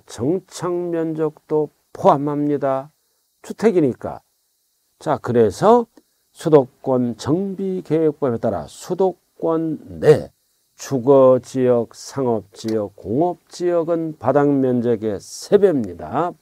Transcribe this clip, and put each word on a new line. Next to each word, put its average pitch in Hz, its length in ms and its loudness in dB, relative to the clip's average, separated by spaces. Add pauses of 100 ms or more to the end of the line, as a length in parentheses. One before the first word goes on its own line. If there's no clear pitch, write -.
정착 175 640 -6
면적도 160 960 -4 (240)
포함합니다. 143 960 0 (540)
주택이니까. 156 800 -2 (760)
자, 139 240 -4
그래서 208 640 2 (460)
수도권 127 840 0
정비계획법에 165 1200 -2
따라 92 260 -4
수도권 165 1300 -4
내 110 320 4 (420)
주거지역, 127 1200 2
상업지역, 110 1000 -6
공업지역은 165 1200 -4
바닥 143 320 2
면적의 120 720 0
세 - 380 0
배입니다. 135 720 -2 (100)